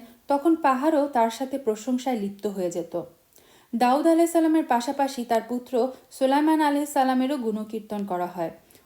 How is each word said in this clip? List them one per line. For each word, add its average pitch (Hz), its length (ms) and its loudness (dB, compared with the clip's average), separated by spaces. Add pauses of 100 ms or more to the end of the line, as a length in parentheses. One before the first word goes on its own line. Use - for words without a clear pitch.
(280)
তখন 285 280 2
পাহাড়ও 285 520 2
তার 226 220 2
সাথে 262 280 -6
প্রশংসায় 254 580 -2
লিপ্ত 202 300 -6
হয়ে 185 240 -4
যেত। 170 320 -6 (720)
দাউদ 247 300 4
আলাইহিস 330 240 4
সালামের 320 340 4
পাশাপাশি 262 600 -2
তার 226 240 0
পুত্র 247 440 -2 (180)
সুলাইমান 294 500 2
আলাইহিস 285 320 0
সালামেরও 262 440 2
গুণকীর্তন 214 680 -6
করা 180 200 -4
হয়। 175 240 -6 (360)